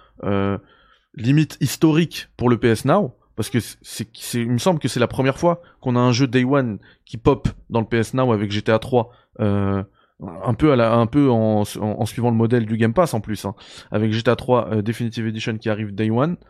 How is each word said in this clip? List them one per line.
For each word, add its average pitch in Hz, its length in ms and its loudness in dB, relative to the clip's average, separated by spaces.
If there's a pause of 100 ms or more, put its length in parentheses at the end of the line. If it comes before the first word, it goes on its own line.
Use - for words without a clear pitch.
(240)
euh, 98 340 0 (560)
limite 143 480 0
historique 156 760 0
pour 123 140 0
le 117 100 2
P 123 100 2
S 110 140 0
Now, 151 300 0 (220)
parce - 140 -6
que 120 100 0
c'est, - 240 -8
c'est, - 300 -12
c'est, - 280 -6
il 117 100 -2
me 123 60 2
semble 165 220 0
que - 80 -2
c'est 123 120 -2
la 117 80 2
première 131 300 0
fois 170 240 0 (180)
qu'on 123 160 -2
a 123 40 2
un 123 120 4
jeu 123 140 2
Day 127 180 2
One 123 360 0 (260)
qui - 120 -14
pop 139 300 2 (220)
dans 113 120 0
le 110 60 -2
P 117 100 0
S 113 180 -2
Now 131 160 2
avec 104 200 0
G 104 120 -4
T - 80 0
A 110 80 4
trois, 117 320 0 (280)
euh, 101 440 0 (360)
un 95 360 -6
peu 151 160 4
à 135 40 4
la, 113 200 4
un 117 100 4
peu 139 240 2
en, 110 320 2
en, - 180 -6
en 107 260 -4
suivant 120 260 -2
le 113 60 2
modèle 113 280 2
du 110 120 -4
Game 113 160 2
Pass 170 200 0
en 113 80 -2
plus, 104 240 -8
hein, 98 80 -6 (380)
avec 107 200 0
G 113 120 -2
T 123 80 2
A 117 40 2
trois, 120 360 0
euh, 107 100 0
Definitive 113 460 -6
Edition 110 320 -6
qui 113 100 -6
arrive 104 240 -4
Day 110 160 0
One, 139 280 0 (120)